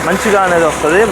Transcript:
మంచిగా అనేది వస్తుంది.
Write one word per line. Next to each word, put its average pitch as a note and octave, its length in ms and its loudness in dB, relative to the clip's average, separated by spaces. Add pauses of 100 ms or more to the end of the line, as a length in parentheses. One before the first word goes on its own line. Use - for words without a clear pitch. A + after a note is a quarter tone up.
మంచిగా G3 400 0
అనేది E3+ 220 2
వస్తుంది. D3+ 300 0 (100)